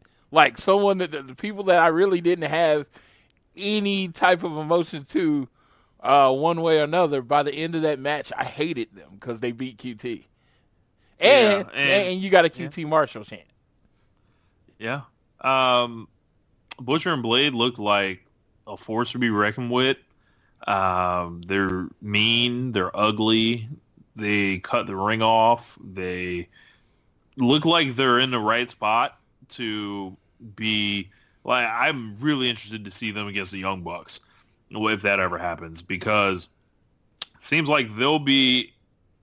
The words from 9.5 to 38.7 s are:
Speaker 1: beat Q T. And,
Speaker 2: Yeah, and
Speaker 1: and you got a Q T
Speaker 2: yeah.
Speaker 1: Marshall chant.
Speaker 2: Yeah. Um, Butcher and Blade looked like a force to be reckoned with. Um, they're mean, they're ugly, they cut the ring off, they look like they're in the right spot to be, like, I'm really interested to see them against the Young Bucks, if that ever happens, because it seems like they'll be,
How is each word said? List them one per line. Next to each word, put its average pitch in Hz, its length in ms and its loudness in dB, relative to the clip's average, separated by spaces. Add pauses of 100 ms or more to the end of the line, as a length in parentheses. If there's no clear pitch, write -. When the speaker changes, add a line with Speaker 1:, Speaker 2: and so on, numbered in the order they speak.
Speaker 1:
beat 123 240 -10
Q 123 200 -12
T. 117 320 -10 (920)
And, 214 540 6
Speaker 2:
Yeah, - 0 -
and 139 340 2
Speaker 1:
and 185 140 -4
you 190 80 -4
got 175 160 8
a - 20 2
Q 160 200 -6
T 165 140 -10
Speaker 2:
yeah. 151 60 -6
Speaker 1:
Marshall 147 360 0
chant. 90 180 -18 (1400)
Speaker 2:
Yeah. 127 240 -8 (400)
Um, 123 680 2 (720)
Butcher 151 320 -2
and 131 100 -2
Blade 127 300 2
looked 117 260 -2
like 101 460 0 (420)
a 101 100 -12
force 113 360 -4
to 123 60 -8
be 120 120 0
reckoned 107 400 0
with. 131 280 0 (680)
Um, 90 760 -2
they're 92 460 -2 (120)
mean, 117 720 0
they're 92 240 -2
ugly, 110 720 2 (480)
they 101 440 -2
cut - 260 -4
the 98 100 -8
ring 107 240 -2
off, 113 640 2
they 90 640 -8 (880)
look 143 280 2
like 165 280 2
they're 123 240 4
in 131 120 2
the 123 80 -2
right 113 300 0
spot 113 500 -2 (320)
to 101 640 -8 (400)
be, 104 540 -2 (340)
like, 120 260 0
I'm 117 460 -4
really 131 320 -2
interested 110 380 -8
to 95 40 -14
see 110 200 -8
them 104 160 -8
against 98 260 -8
the 98 60 -10
Young 95 240 -4
Bucks, 85 380 -12 (500)
if 107 320 -2
that 101 180 2
ever 90 160 0
happens, 82 460 -8
because 98 680 -2 (840)
it - 80 -20
seems 151 260 0
like 131 280 0
they'll 143 220 2
be, 135 540 2 (500)